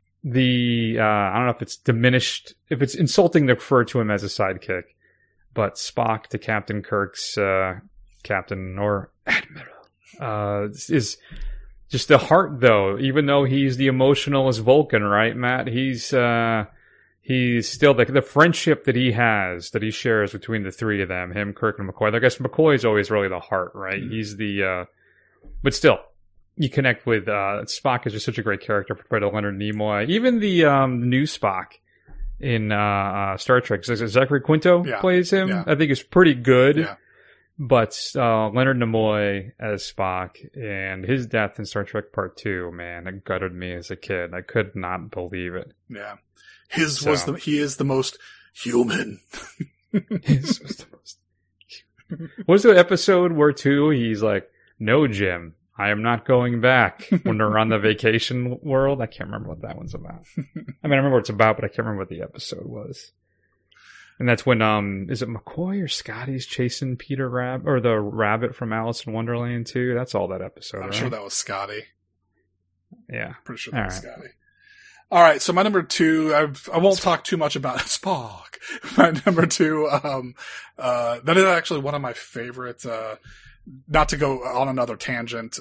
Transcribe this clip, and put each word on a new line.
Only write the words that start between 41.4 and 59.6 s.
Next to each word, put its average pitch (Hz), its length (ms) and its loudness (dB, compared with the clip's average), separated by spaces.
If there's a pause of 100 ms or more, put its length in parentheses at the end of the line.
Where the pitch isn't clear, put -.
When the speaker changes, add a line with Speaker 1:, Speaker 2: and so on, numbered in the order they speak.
Speaker 1:
in 107 80 -8
Star 101 200 -6
Trek - 280 -8
Part 92 240 -6
Two, 90 340 -6
man, 87 360 -14
it 95 180 -14
gutted 92 300 -4
me 90 180 -10
as 87 160 -14
a 95 60 -8
kid. 87 400 -8
I 90 60 -10
could 98 340 -4
not 92 340 -8
believe 90 460 -10
it. - 160 -12 (180)
Speaker 2:
Yeah. 104 280 -14 (520)
His 151 340 -2
was 147 200 0
Speaker 1:
So. 143 80 -4
Speaker 2:
the, - 80 -8
he 151 180 -2
is 143 200 -2
the 143 60 -2
most 131 360 -2 (340)
human. 117 680 -2 (360)
<laughs> - 340 -14 (320)
Speaker 1:
His - 380 2
was - 160 -12
the - 140 -20
most - 260 -20 (880)
human. 160 240 -14 (140)
What 165 80 8
was 196 100 8
the 214 140 10
episode 180 540 6
where, 147 220 4
too, 143 360 2
he's 113 340 0
like, 101 260 0 (300)
"No, 127 280 4
Jim, 90 460 -2 (240)
I 101 120 0
am 104 120 0
not 117 240 0
going 123 360 2
back," 123 460 4 (160)
when 110 140 0
they're 107 220 2
on 110 100 2
the 110 100 2
vacation 117 840 0
world? 135 380 0
I 113 40 -2
can't 87 240 -12
remember 107 200 -10
what - 120 -12